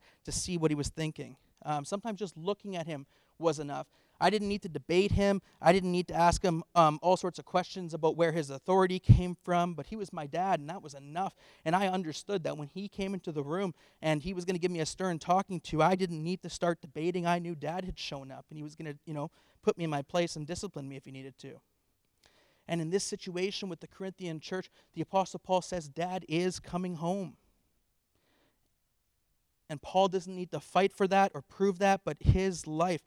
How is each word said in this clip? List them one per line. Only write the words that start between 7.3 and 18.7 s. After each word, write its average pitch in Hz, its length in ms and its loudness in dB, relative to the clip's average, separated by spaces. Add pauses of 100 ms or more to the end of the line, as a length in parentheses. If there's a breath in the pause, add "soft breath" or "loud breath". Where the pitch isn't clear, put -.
of 147 60 -14
questions 180 500 -2
about 160 220 2
where 165 160 4
his 151 180 -2
authority 185 480 2
came 180 460 8
from, 175 300 0
but 147 140 -10
he 220 100 -12
was 202 160 -10
my 160 120 -8
dad, 165 360 -2
and 147 80 -10
that 185 120 -10
was 147 120 -16
enough. 147 420 -6 (300 loud breath)
And 160 100 4
I 190 140 2
understood 185 540 -2
that 147 140 -4
when 147 120 -10
he 196 180 -10
came 196 260 -6
into 175 200 -6
the 147 100 -4
room 175 300 -2 (280 soft breath)
and 151 220 0
he 190 100 -6
was 180 120 -6
gonna 185 120 -2
give 180 140 0
me 170 80 -2
a 156 60 0
stern 180 340 -2
talking 185 400 0
to, 156 240 2
I 185 120 6
didn't 170 280 -2
need 180 200 -4
to 175 60 -10
start 175 300 0
debating. 170 480 -2
I 175 120 4
knew 170 160 -6
Dad 156 280 -6
had 180 160 -8
shown 135 320 -10
up, 131 180 -16
and 156 80 -14
he 151 60 -10
was 151 100 -12